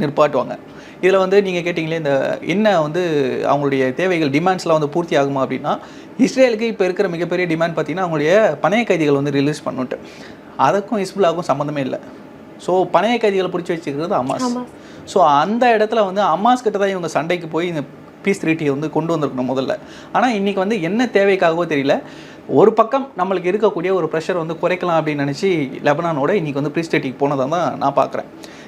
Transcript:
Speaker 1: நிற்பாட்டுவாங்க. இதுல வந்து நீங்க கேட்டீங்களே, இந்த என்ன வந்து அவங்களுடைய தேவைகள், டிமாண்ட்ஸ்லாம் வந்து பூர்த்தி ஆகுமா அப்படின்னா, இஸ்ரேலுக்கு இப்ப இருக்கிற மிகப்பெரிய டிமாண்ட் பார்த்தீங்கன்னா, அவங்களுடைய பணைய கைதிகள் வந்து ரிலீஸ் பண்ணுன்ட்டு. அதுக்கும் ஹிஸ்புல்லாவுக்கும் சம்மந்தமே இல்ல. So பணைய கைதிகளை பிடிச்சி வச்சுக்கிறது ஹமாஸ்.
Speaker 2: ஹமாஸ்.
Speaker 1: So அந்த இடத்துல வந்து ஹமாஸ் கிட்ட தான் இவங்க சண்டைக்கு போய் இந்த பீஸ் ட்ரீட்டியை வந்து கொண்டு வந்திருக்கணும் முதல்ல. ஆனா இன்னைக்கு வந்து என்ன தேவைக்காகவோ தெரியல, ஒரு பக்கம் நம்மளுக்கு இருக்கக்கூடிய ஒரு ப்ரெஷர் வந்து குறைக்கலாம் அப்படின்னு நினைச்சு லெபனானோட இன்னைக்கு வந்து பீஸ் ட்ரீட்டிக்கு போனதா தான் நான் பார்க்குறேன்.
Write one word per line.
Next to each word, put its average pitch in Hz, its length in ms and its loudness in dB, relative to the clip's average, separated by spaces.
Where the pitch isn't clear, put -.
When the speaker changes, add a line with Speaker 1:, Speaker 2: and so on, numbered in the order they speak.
Speaker 1:
நிற்பாட்டுவாங்க. 139 580 0
இதுல 185 160 4
வந்து 190 260 4
நீங்க 175 280 -2
கேட்டீங்களே, 165 260 -2
இந்த 139 500 0
என்ன 196 340 2
வந்து 156 500 0
அவங்களுடைய 139 480 0
தேவைகள், 165 360 0
டிமாண்ட்ஸ்லாம் 175 420 0
வந்து 151 160 2
பூர்த்தி 170 280 -2
ஆகுமா 139 300 0
அப்படின்னா, 135 320 -4
இஸ்ரேலுக்கு 240 420 2
இப்ப 226 240 0
இருக்கிற 190 240 0
மிகப்பெரிய 175 480 -2
டிமாண்ட் 165 140 0
பார்த்தீங்கன்னா, 165 340 -4
அவங்களுடைய 165 580 2
பணைய 208 220 2
கைதிகள் 160 300 2
வந்து 139 160 0
ரிலீஸ் 143 380 0
பண்ணுன்ட்டு. 127 300 -6
அதுக்கும் 190 460 0
ஹிஸ்புல்லாவுக்கும் 170 420 0
சம்மந்தமே 147 300 -2
இல்ல. 131 220 -4
So 180 280 0
பணைய 214 320 2
கைதிகளை 196 320 0
பிடிச்சி 175 180 -6
வச்சுக்கிறது 165 480 -4
ஹமாஸ். 254 260 -2
Speaker 2:
ஹமாஸ். 247 240 -4
Speaker 1:
So 185 200 4
அந்த 202 520 4
இடத்துல 214 280 2
வந்து 190 180 -2
ஹமாஸ் 202 400 2
கிட்ட 202 160 0
தான் 196 100 0
இவங்க 185 200 -4
சண்டைக்கு 165 400 -2
போய் 165 200 -2
இந்த 165 120 -4
பீஸ் 196 240 0
ட்ரீட்டியை 160 240 0
வந்து 147 200 -2
கொண்டு 160 260 -2
வந்திருக்கணும் 131 380 -2
முதல்ல. 131 240 -2
ஆனா 208 160 2
இன்னைக்கு 196 320 -2
வந்து 196 220 -2
என்ன 214 300 0
தேவைக்காகவோ 185 540 2
தெரியல, 151 360 0
ஒரு 190 240 6
பக்கம் 254 360 0
நம்மளுக்கு 180 340 -2
இருக்கக்கூடிய 190 400 0
ஒரு 165 200 0
ப்ரெஷர் 165 240 -2
வந்து 165 180 -4
குறைக்கலாம் 175 480 0
அப்படின்னு 147 200 -2
நினைச்சு 143 480 -2
லெபனானோட 147 460 0
இன்னைக்கு 151 320 -2
வந்து 147 80 -2
பீஸ் 165 260 -2
ட்ரீட்டிக்கு 131 220 -2
போனதா 139 300 0
தான் 151 280 -2
நான் 139 180 0
பார்க்குறேன். 135 300 0